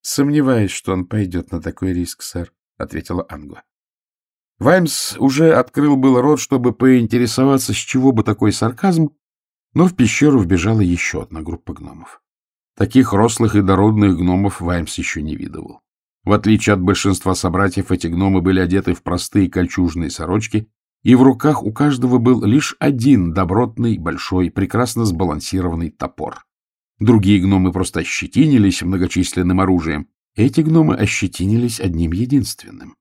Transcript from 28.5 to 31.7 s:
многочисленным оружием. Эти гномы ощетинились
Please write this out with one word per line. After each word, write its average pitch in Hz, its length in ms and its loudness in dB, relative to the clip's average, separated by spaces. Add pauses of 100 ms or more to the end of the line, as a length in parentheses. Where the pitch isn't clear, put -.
многочисленным 90 800 -2
оружием. 82 480 0 (280)
Эти 131 260 2
гномы 156 340 2
ощетинились 107 840 -2